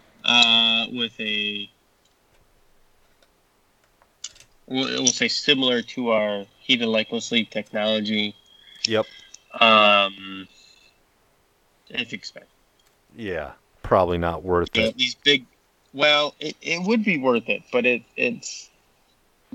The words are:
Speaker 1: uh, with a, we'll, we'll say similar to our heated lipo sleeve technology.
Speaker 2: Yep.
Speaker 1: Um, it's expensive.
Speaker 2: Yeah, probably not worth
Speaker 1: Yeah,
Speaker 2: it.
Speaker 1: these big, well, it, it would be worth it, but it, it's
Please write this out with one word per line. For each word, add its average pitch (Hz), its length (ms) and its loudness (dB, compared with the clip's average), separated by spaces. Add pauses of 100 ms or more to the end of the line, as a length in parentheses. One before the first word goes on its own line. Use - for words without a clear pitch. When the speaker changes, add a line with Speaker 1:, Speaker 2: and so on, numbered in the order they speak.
(240)
Speaker 1:
uh, 113 680 2
with 120 280 -6
a, 104 480 -4 (3000)
we'll, 131 200 -4
we'll 127 220 -2
say - 200 0
similar 131 540 0
to 120 280 -4
our 104 340 0 (140)
heated 120 300 0
lipo 110 340 -2
sleeve 113 280 -2
technology. 107 840 -4 (520)
Speaker 2:
Yep. 107 200 2 (540)
Speaker 1:
Um, 98 880 4 (1400)
it's 123 220 -8
expensive. - 360 -16 (680)
Speaker 2:
Yeah, 87 360 -8 (300)
probably 87 360 2
not 85 240 -2
worth 87 320 0
Speaker 1:
Yeah, 110 120 0
Speaker 2:
it. 110 100 -4
Speaker 1:
these 127 200 -4
big, 143 280 0 (480)
well, 147 480 0
it, 151 220 -10
it 170 200 -4
would 214 220 0
be 180 140 0
worth 123 300 0
it, 101 140 -6 (100)
but 123 140 2
it, 120 160 0 (140)
it's - 540 -8 (840)